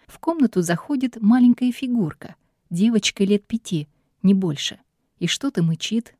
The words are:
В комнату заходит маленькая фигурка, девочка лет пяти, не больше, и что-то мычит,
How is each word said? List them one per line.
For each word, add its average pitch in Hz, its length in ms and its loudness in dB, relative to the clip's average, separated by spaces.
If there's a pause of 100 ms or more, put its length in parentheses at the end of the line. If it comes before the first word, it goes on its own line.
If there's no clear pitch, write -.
В - 120 -20
комнату 302 420 0
заходит 240 600 -4
маленькая 247 500 4
фигурка, 240 640 -6 (340)
девочка 202 540 0
лет 202 220 0
пяти, 170 420 -6 (340)
не 190 120 4
больше, 180 460 -4 (380)
и 175 100 -4
что-то 269 360 -2
мычит, 165 560 -4